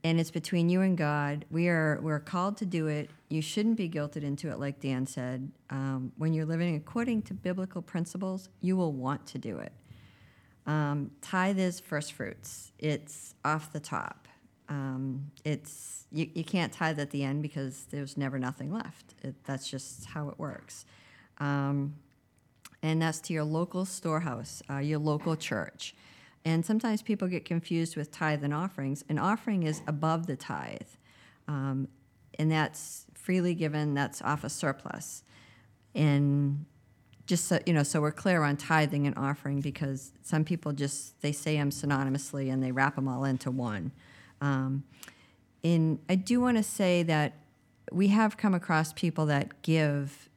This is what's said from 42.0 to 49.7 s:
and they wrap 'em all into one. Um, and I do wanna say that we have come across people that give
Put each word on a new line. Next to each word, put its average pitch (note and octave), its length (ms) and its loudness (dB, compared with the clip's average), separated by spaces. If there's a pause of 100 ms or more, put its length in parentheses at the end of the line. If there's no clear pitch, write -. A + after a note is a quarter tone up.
and C3 100 2
they B2+ 100 0
wrap C3+ 260 2
'em C3+ 80 0
all C3 180 0
into C3+ 260 0
one. A#2 420 -2 (480)
Um, C3+ 420 0 (800)
and D#3+ 460 4
I F#3 80 4
do A#3+ 240 2
wanna A#3+ 240 4
say F3+ 400 2
that D#3 300 2 (580)
we G3 160 6
have G#3+ 280 6
come G3 180 4
across D#3+ 380 2
people D#3+ 340 0
that C#3+ 360 0
give D3 760 2